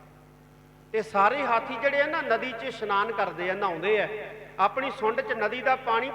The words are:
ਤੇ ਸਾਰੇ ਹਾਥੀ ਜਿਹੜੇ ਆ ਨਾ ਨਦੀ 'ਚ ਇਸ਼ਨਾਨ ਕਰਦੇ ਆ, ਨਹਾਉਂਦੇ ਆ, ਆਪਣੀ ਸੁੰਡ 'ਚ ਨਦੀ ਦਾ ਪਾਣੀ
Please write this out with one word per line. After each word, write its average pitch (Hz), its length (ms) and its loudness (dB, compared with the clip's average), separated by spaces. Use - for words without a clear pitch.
ਤੇ 220 100 0
ਸਾਰੇ 214 440 2
ਹਾਥੀ 233 300 0
ਜਿਹੜੇ 277 260 2
ਆ 285 40 4
ਨਾ 311 160 -2
ਨਦੀ 247 300 0
'ਚ 226 120 -10
ਇਸ਼ਨਾਨ 214 480 0
ਕਰਦੇ 180 380 -2
ਆ, 185 40 2
ਨਹਾਉਂਦੇ 196 480 0
ਆ, 165 60 0
ਆਪਣੀ 247 320 2
ਸੁੰਡ 220 300 0
'ਚ 214 120 -2
ਨਦੀ 220 280 -2
ਦਾ 254 140 2
ਪਾਣੀ 247 400 0